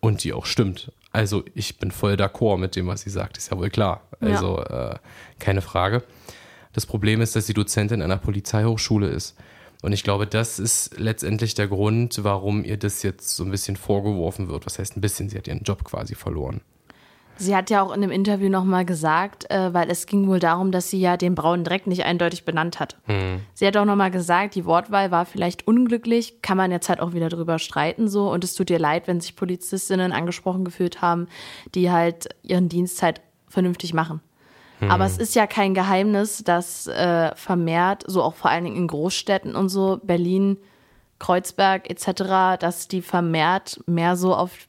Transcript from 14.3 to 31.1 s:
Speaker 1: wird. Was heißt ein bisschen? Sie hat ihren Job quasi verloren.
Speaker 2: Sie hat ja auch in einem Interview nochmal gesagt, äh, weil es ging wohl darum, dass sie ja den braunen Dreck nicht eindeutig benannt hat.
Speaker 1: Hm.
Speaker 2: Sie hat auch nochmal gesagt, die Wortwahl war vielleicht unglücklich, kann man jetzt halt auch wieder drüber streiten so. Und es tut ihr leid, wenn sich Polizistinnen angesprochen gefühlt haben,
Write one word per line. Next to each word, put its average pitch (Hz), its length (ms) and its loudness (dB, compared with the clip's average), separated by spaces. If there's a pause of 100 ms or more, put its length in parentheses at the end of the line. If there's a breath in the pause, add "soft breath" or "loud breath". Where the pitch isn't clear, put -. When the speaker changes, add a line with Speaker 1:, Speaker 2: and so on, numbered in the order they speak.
Speaker 1:
wird. 76 180 -8
Was - 120 -10
heißt - 180 -8
ein 101 40 -6
bisschen? 101 300 -4
Sie 101 80 -8
hat - 100 -12
ihren - 140 -8
Job 101 220 -4
quasi - 300 -10
verloren. - 460 -8 (760 soft breath)
Speaker 2:
Sie 196 200 0
hat 190 140 0
ja 202 100 4
auch 190 80 2
in 196 140 -2
einem 190 100 0
Interview 196 380 2
nochmal 185 340 2
gesagt, 170 680 0
äh, 185 220 0
weil 170 180 2
es 175 140 -4
ging 196 240 2
wohl 185 100 4
darum, 175 340 2
dass 180 180 -2
sie 190 100 0
ja 180 160 4
den 180 180 2
braunen 165 300 2
Dreck 175 220 -2
nicht 180 180 0
eindeutig 175 400 0
benannt 170 340 -2
hat. - 280 -6
Speaker 1:
Hm. 95 340 -2 (140)
Speaker 2:
Sie - 120 2
hat 196 120 4
auch 202 80 4
nochmal 202 240 4
gesagt, 180 440 0
die 185 120 -4
Wortwahl 196 440 2
war 175 140 2
vielleicht 180 420 -4
unglücklich, 233 760 2
kann 190 160 2
man 190 120 4
jetzt 175 200 -2
halt 175 100 2
auch 170 140 -4
wieder 165 160 0
drüber 170 280 -2
streiten 160 500 -2
so. 202 220 0
Und 175 140 0
es 175 80 -6
tut 185 160 -2
ihr 170 100 4
leid, 160 300 0
wenn 175 140 0
sich - 140 -14
Polizistinnen 185 760 -2
angesprochen 180 540 -2
gefühlt 175 340 -4
haben, 170 280 0 (460 loud breath)